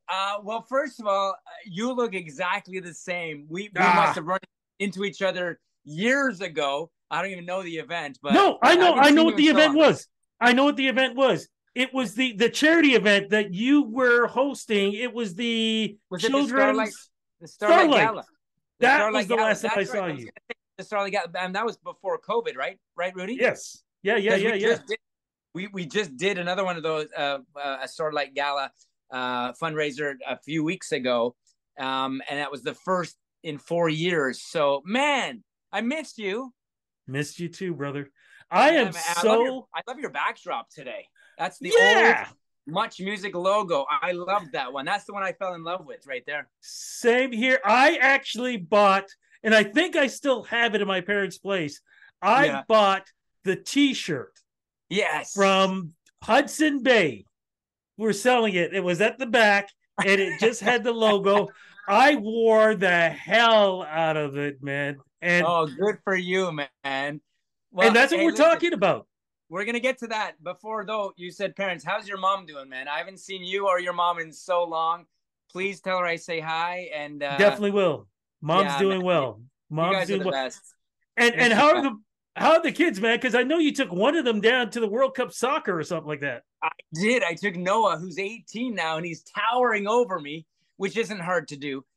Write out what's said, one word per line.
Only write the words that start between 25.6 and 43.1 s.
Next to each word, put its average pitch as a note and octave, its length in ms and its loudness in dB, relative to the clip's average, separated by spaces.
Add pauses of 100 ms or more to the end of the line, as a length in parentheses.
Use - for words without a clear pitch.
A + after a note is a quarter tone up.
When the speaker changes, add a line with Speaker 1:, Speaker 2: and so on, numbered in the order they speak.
Speaker 1:
we F#3+ 180 -8
just F3 300 -4
did F#3+ 220 -2
another F3+ 260 -2
one F3+ 120 -2
of D#3+ 60 -10
those, D#3 240 -4 (100)
uh, C#3+ 220 -2 (180)
uh, C#3 260 -6
a C3 60 -8
Starlight D3 460 -4
Gala, C#3+ 360 -2 (400)
uh, B2+ 440 -4
fundraiser D3+ 600 -6 (120)
a - 120 -6
few D#3 240 -6
weeks E3+ 300 -6
ago, B2 420 -2 (440)
um, C3 500 -4
and C#3+ 100 -6
that C#3+ 120 -6
was C3+ 120 -12
the C3 120 -8
first F3+ 420 -6 (260)
in D3+ 140 -10
four E3+ 320 -2
years. D#3 540 -2
So, C#3+ 420 -2
man, A3 580 -2 (300)
I G3 80 -4
missed C4+ 380 -6
you. A3+ 340 -6 (540)
Speaker 2:
Missed C#3+ 340 -8
you E3+ 80 -8
too, F3 260 -8
brother. C#3 360 -10 (400)
I A3+ 220 6
Speaker 1:
Yeah, D#4+ 80 4
Speaker 2:
am F#3+ 120 0
Speaker 1:
man, E3 100 -10 (140)
I E3+ 100 -2
love D#3+ 140 4
your, C3 100 2
Speaker 2:
so - 240 -10
Speaker 1:
I D#3+ 140 -8
love B3 100 -12
your G3+ 120 -10
backdrop D3+ 600 -6
today. A#2 380 -16 (300)
That's - 200 -8
the - 200 -8
Speaker 2:
Yeah. F4 480 4
Speaker 1:
old... - 80 -20 (320)
Much F#3+ 340 -4
Music F#3+ 340 -8